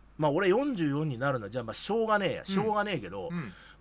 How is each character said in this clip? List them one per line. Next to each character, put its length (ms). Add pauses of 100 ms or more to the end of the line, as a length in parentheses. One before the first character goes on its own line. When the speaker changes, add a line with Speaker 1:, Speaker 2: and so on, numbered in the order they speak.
(180)
Speaker 1:
ま 100
あ、 20
俺 200
四 240
十 160
四 180
に 80
な 160
る 60
の 80
は、 40
じ 60
ゃ 60
あ、 20
ま 60
あ、 40
し 160
ょ 140
う 20
が 120
ね 100
え 60
や。 60
Speaker 2:
う 20
ん。 40
Speaker 1:
し 140
ょ 100
う 40
が 100
ね 120
え 40
け 80
ど、 240
Speaker 2:
う 20
ん。 180 (280)